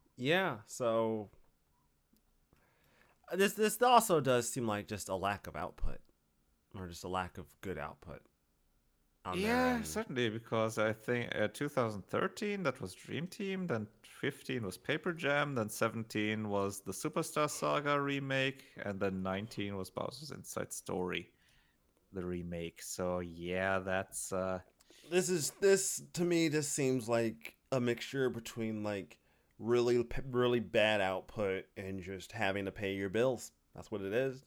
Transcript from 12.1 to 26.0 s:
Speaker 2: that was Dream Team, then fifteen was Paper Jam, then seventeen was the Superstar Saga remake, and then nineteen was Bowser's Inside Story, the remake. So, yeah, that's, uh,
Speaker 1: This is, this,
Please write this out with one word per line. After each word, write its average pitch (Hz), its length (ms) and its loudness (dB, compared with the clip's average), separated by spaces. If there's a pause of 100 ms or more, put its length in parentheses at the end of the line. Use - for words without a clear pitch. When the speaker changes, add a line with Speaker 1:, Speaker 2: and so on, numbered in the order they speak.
Speaker 2:
that 135 180 -2
was 92 120 -8
Dream 139 340 -8
Team, 190 380 -6
then 110 200 0 (160)
fifteen 131 640 -6
was 92 120 -6
Paper 165 380 -4
Jam, 147 400 2
then 107 160 0
seventeen 107 800 -2
was 98 320 0
the 98 100 -8
Superstar 156 560 -2
Saga 147 500 0
remake, 135 640 -2 (200)
and 98 160 -4
then 95 220 0
nineteen 101 560 -4
was 92 100 -6
Bowser's - 440 -8
Inside - 420 -8
Story, 90 560 -4 (840)
the 92 140 -6
remake. 87 560 -6
So, 90 380 -2
yeah, 90 580 -2
that's, 95 560 -4
uh, 92 240 0 (520)
Speaker 1:
This 175 200 2
is, 160 300 0
this, 196 420 4 (100)